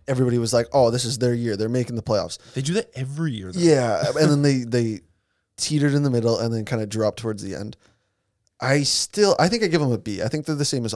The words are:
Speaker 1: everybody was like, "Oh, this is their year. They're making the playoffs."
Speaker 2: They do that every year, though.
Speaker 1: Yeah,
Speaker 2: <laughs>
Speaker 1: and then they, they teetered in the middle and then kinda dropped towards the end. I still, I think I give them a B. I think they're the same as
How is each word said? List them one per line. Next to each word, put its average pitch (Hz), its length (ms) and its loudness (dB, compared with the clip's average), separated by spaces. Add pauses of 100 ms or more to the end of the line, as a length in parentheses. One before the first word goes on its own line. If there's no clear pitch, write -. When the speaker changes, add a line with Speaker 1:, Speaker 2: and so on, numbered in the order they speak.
Speaker 1:
everybody 127 320 0
was 117 140 -2
like, 117 200 2
"Oh, 123 180 4
this 117 140 -2
is 110 140 -4
their 123 160 0
year. 117 220 -4
They're 110 120 -2
making 120 280 -2
the 110 60 -6
playoffs." 95 360 -2 (160)
Speaker 2:
They 131 80 -4
do 147 120 -4
that 220 200 -4
every 143 380 -6
year, 107 200 -10
though. 180 80 -6
Speaker 1:
Yeah, 127 500 4
Speaker 2:
<laughs> 139 80 -2
Speaker 1:
and 156 120 4
then 143 120 4
they, 139 160 4
they 117 420 -2 (560)
teetered 147 380 0
in 143 100 2
the 139 60 2
middle 117 280 2
and 117 160 -2
then 110 100 -4
kinda 110 220 -4
dropped 107 320 -2
towards 107 240 -6
the 95 120 -10
end. 101 220 -10 (840)
I 135 240 0
still, - 540 0
I 165 100 4
think 226 140 -2
I 202 40 4
give 165 140 2
them 135 120 0
a 107 60 0
B. 95 240 -6
I 110 60 0
think 151 180 -4
they're 160 80 -2
the 143 100 -2
same 127 200 -2
as 110 120 -4